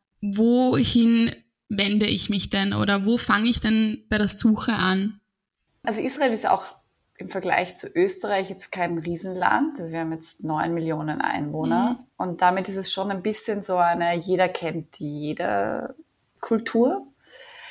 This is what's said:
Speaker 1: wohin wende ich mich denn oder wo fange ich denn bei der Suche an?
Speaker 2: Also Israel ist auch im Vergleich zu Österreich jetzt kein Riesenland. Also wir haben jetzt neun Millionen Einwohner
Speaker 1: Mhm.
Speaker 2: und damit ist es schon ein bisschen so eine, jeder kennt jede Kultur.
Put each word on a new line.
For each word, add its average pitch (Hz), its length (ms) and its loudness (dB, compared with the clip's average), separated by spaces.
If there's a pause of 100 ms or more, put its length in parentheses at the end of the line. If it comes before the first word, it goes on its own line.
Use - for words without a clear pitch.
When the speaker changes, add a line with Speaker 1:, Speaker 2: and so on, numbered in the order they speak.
(220)
Speaker 1:
wohin 233 1120 4 (340)
wende 202 380 2
ich 202 240 -2
mich 202 180 -2
denn 202 240 0
oder 202 320 2
wo 233 140 2
fange 220 300 0
ich 240 120 0
denn 220 480 0
bei 214 100 0
der 208 100 2
Suche 214 460 2
an? 190 460 0 (600)
Speaker 2:
Also - 180 -2
Israel 262 320 2
ist 214 140 0
auch - 300 0 (420)
im 190 100 -12
Vergleich 180 480 -2
zu - 120 -4
Österreich 190 640 0
jetzt - 200 -4
kein 175 280 -4
Riesenland. 185 840 0
Also 165 100 -8
wir 165 100 -6
haben 160 120 -4
jetzt - 320 -6
neun 160 300 -2
Millionen 156 460 -2
Einwohner 156 760 0
Speaker 1:
Mhm. - 60 -20 (140)
Speaker 2:
und 180 240 -4
damit 185 260 2
ist 190 80 -6
es 190 160 -6
schon 190 180 -2
ein 190 120 -4
bisschen 208 400 -2
so 185 160 0
eine, 170 380 2
jeder 175 320 2
kennt 160 500 -6
jede 170 960 -4 (460)
Kultur. 233 680 0 (640)